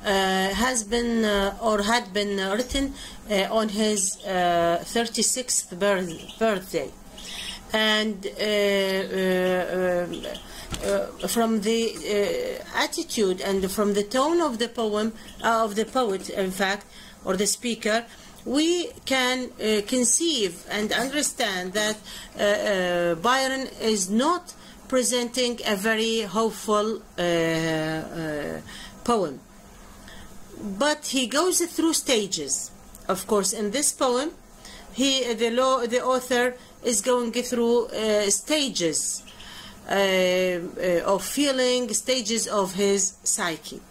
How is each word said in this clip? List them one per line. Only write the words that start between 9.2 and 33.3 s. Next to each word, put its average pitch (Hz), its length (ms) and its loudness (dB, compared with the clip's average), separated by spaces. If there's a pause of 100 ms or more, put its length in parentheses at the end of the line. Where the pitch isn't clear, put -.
uh, 196 400 -2
from 226 340 2
the, 226 200 2 (140)
uh, 190 880 -2
attitude 202 580 -2
and 196 300 0
from 202 240 0
the 208 80 2
tone 285 380 2
of 254 180 0
the 233 100 -2
poem, 220 440 0 (300)
uh, 226 220 4
of 202 100 -4
the 214 100 0
poet, 208 440 0
in 190 220 0
fact, 196 340 -2 (400)
or 185 100 2
the 180 120 2
speaker, 226 580 0 (400)
we 320 460 2 (140)
can, 254 440 0 (100)
uh, 214 280 2
conceive 254 840 2
and 208 240 -2
understand 220 800 -2
that, 214 240 0 (420)
uh, - 40 2
uh, 180 720 2
Byron 262 520 0 (140)
is 208 280 2
not 302 440 2 (340)
presenting 240 800 0
a 214 100 2
very 226 460 2
hopeful, 214 800 0 (160)
uh, - 40 -2
uh, 160 1400 0 (420)
poem. 185 360 0 (1200)
But 269 460 -2
he 262 180 0
goes 311 400 2
through 330 280 0
stages. 190 800 -2 (360)
Of 190 180 -2
course, 202 260 2